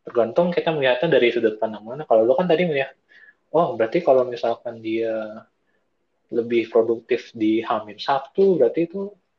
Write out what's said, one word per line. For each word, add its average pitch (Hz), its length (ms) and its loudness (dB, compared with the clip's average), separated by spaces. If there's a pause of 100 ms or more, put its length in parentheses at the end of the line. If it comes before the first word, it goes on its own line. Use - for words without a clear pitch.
Tergantung 120 500 0
kita 165 200 -2
melihatnya 139 400 0
dari 123 180 4
sudut 113 300 0
pandang 107 240 -6
mana. 131 200 -12
Kalau 110 200 4
lu 120 100 4
kan 180 140 -2
tadi 170 160 2
melihat, 139 320 -4 (560)
oh, 151 240 0
berarti 113 240 0
kalau 135 240 4
misalkan 117 560 -6
dia 110 640 -4 (840)
lebih 117 400 -2
produktif 117 640 -2
di 110 260 0
H 110 240 -4
min 104 160 -18
satu, 185 560 0
berarti 156 300 2
itu 196 240 -8 (300)